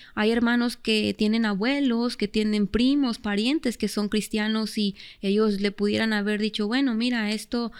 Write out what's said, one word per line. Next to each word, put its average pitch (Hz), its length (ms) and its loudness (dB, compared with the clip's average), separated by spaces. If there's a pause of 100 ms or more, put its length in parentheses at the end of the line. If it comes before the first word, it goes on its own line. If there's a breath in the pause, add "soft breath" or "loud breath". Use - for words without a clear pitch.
(140 loud breath)
hay 214 180 2
hermanos 240 440 2
que 214 400 0
tienen 220 300 2
abuelos, 240 720 0
que 208 100 -2
tienen 214 380 0
primos, 247 520 2
parientes 226 600 0
que 208 100 -2
son 208 220 -2
cristianos 214 680 -2
y 202 200 0 (260 loud breath)
ellos 202 400 2
le 202 100 0
pudieran 214 400 0
haber 208 280 0
dicho, 214 260 -2
"Bueno, 247 280 0
mira, 226 360 -2
esto, 226 500 -4